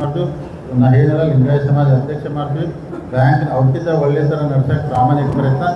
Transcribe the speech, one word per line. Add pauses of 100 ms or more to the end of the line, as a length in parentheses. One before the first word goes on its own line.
ಮಾಡ್ತೀವಿ, (540)
ನಾ (140)
ಏನೆಲ್ಲ (100)
ಲಿಂಗಾಯತ
ಸಮಾಜ (120)
ಅಧ್ಯಕ್ಷ (120)
ಮಾಡ್ತೀವಿ. (460)
ಬ್ಯಾಂಕ್ (120)
ಅವ್ರಿಗಿಂತ (140)
ಒಳ್ಳೆ
ಥರ (120)
ನಡ್ಸಕ್ಕೆ
ಪ್ರಾಮಾಣಿಕ
ಪ್ರಯತ್ನ